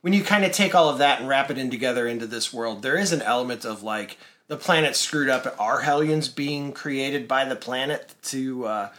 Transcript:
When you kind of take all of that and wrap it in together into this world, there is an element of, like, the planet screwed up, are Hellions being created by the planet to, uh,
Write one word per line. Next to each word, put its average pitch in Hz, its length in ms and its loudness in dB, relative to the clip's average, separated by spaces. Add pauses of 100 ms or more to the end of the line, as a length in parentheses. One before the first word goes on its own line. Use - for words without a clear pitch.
When 185 120 4
you 196 100 6
kind 202 220 4
of 185 60 2
take 196 220 2
all 165 140 8
of 135 100 0
that 143 220 4
and 131 80 -6
wrap 135 220 2
it 127 80 -4
in 131 120 -4
together 120 360 0
into 117 200 -4
this 113 280 -6
world, 113 280 -6
there 135 140 2
is 190 160 2
an 147 100 0
element 120 440 -2
of, 107 160 -8
like, 107 340 -6 (300)
the 151 100 -6
planet 156 400 2
screwed 143 320 0
up, 127 320 0
are 117 200 2
Hellions 151 480 2
being 143 440 -4
created 135 560 -4
by 135 160 2
the 131 120 -4
planet 131 580 -6 (100)
to, 131 420 -6
uh, 104 220 -4 (100)